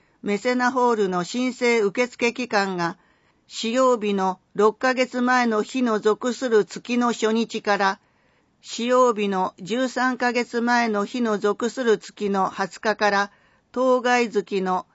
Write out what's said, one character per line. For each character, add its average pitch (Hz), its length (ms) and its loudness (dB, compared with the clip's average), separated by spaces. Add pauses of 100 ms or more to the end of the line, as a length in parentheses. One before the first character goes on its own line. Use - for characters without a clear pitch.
(220)
メ 202 160 -2
セ 247 160 0
ナ 247 160 0
ホ 247 220 2
ー - 20 2
ル 208 140 0
の 180 160 -2
申 247 280 -4
請 240 280 2
受 208 260 0
付 240 260 -2
期 247 160 -6
間 196 280 0
が、 170 200 -4 (520)
使 226 240 -4
用 254 260 4
日 208 160 -2
の 190 240 -2 (160)
六 214 240 2
ヶ 254 160 2
月 247 260 -2
前 247 260 2
の 214 160 0
日 262 200 -4
の 220 160 0
属 214 340 0
す 254 160 -4
る 214 160 4
月 - 320 -6
の 240 160 2
初 220 200 0
日 220 280 -2
か 202 160 0
ら、 190 240 0 (600)
使 - 260 -8
用 247 280 4
日 202 140 -2
の 185 300 -2
十 233 300 -2
三 254 280 -2
ヶ 247 140 0
月 240 300 -2
前 240 280 2
の 202 160 -2
日 247 180 -4
の 214 160 0
属 208 320 -2
す 262 120 -6
る 220 160 4
月 - 320 -8
の 190 200 0
二 196 180 -6
十 - 100 -18
日 214 160 0
か 208 160 0
ら、 202 220 0 (400)
当 254 280 2
該 240 280 2
月 196 320 -2
の 185 340 -2